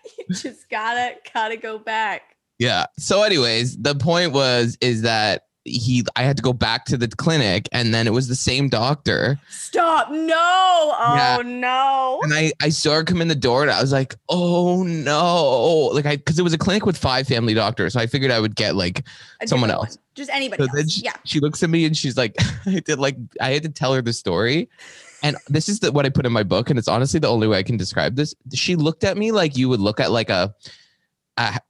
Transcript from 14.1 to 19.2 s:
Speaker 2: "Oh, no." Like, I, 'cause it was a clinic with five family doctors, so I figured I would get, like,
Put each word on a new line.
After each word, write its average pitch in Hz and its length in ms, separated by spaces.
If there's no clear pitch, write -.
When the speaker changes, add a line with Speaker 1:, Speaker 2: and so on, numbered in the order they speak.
Speaker 2:
"Oh, 175 540
no." 156 1080
Like, 143 120
I, 147 120
'cause 156 200
it 180 60
was 170 100
a 165 40
clinic 185 280
with 185 120
five 131 300
family 117 260
doctors, 104 400
so 127 60
I 113 80
figured 135 240
I 117 100
would 107 140
get, 101 200
like, 92 300